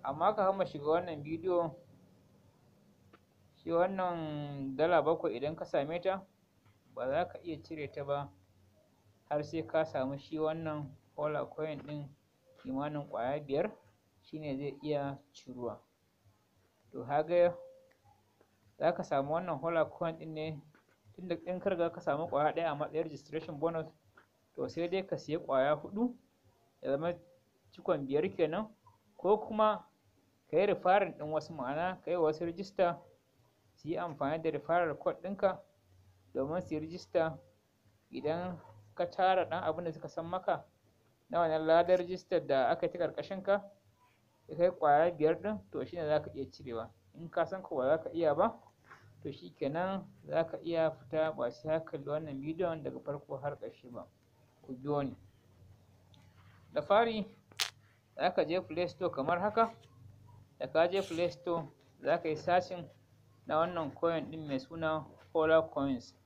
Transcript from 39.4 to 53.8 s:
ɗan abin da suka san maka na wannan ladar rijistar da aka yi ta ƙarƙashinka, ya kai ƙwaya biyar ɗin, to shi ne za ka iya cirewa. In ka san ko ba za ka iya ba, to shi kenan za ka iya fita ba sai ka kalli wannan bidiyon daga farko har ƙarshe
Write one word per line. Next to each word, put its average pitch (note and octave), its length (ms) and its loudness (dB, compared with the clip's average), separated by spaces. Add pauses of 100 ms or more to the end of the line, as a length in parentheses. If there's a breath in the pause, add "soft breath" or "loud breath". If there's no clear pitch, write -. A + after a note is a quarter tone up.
ɗan E3+ 180 -4
abin D#3+ 220 -2
da E3 60 -2
suka D3+ 160 -12
san E3 180 -8
maka F3 400 -2 (640)
na E3 100 0
wannan D#3+ 260 2
ladar E3+ 340 8
rijistar F3 460 -2
da C3+ 240 4
aka E3+ 160 2
yi D#3+ 60 -2
ta - 80 -10
ƙarƙashinka, F#3+ 640 0 (840 soft breath)
ya - 100 -10
kai F3 140 6
ƙwaya D#3+ 460 6
biyar D#3 240 6
ɗin, G#3 180 -2 (120)
to C3 140 -4
shi D3+ 100 -12
ne E3+ 120 -4
za D3+ 120 4
ka D3 160 -6
iya C3+ 160 -6
cirewa. A#2 380 -8 (260)
In E3 140 -12
ka E3+ 160 0
san F#3+ 180 -8
ko F3 140 -8
ba B2+ 100 2
za D#3+ 160 4
ka - 80 -8
iya D#3+ 240 2
ba, - 240 2 (640 loud breath)
to C#3+ 80 -6
shi F3 240 -16
kenan F3+ 480 -2 (240)
za D3+ 160 2
ka D#3+ 200 -4
iya D#3+ 280 2
fita D#3 400 -2
ba A#2+ 200 -2
sai D#3 280 -2
ka D#3+ 120 -8
kalli C#3 140 -8
wannan D3 360 -4
bidiyon D#3+ 420 -2
daga C3 160 -6
farko C#3+ 400 -8
har C#3+ 160 -4
ƙarshe A#2+ 380 -14